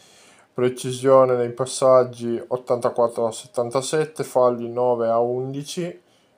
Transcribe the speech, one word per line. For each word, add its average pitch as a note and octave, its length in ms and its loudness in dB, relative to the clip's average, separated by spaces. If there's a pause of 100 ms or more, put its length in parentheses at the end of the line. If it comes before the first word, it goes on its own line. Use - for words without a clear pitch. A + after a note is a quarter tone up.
(520)
precisione B2+ 840 2
nei A#2+ 160 -2
passaggi A#2+ 960 2
ottantaquattro A#2+ 800 -2
a A2 40 -2
settantasette, C3 920 -4
falli B2 460 0
nove A#2+ 380 0
a A2+ 120 2
undici, C3+ 800 -6 (360)